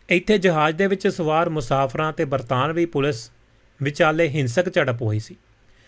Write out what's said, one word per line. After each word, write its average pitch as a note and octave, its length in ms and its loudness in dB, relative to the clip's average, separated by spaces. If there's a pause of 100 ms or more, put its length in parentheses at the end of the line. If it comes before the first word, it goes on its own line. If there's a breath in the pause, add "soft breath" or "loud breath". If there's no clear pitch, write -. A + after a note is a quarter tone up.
ਇੱਥੇ F#3 300 2
ਜਹਾਜ਼ D#3+ 380 2
ਦੇ G3 100 2
ਵਿੱਚ G3 220 0
ਸਵਾਰ E3 400 0
ਮੁਸਾਫਰਾਂ D3+ 640 0
ਤੇ D#3+ 120 -4
ਬਰਤਾਨਵੀ C#3 640 -2
ਪੁਲਿਸ C#3 440 -4 (520)
ਵਿਚਾਲੇ D#3 460 2
ਹਿੰਸਕ D3+ 460 -2
ਝੜਪ C3 280 0
ਹੋਈ G#2+ 160 -2
ਸੀ, - 180 -10 (520 soft breath)